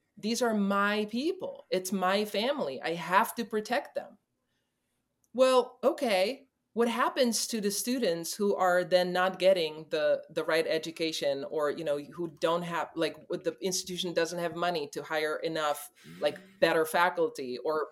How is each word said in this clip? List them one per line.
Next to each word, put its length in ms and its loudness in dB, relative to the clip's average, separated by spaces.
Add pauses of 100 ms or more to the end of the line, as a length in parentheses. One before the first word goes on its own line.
(160)
these 260 -2
are 100 2
my 580 2
people, 600 -4
it's 220 -2
my 320 2
family, 580 -2
I 120 -2
have 420 2
to 80 -2
protect 500 -4
them." 240 -10 (1120)
Well, 520 4
okay, 640 0 (260)
what 140 2
happens 600 2
to 120 -4
the 100 0
students 640 -2
who 200 2
are 300 4
then 280 2
not 260 0
getting 520 2
the, 400 2
the 140 -4
right 220 2
education, 840 -2
or, 200 0
you 140 -4
know, 140 0
who 420 -8
don't 220 2
have, 340 -4
like, 180 0 (140)
w-, 140 -4
the 180 -2
institution 540 -4
doesn't 240 0
have 160 -2
money 380 -2
to 100 -8
hire 340 -2
enough, 540 -2 (300)
like, 180 -2 (220)
better 240 4
faculty 800 0
or, 280 -2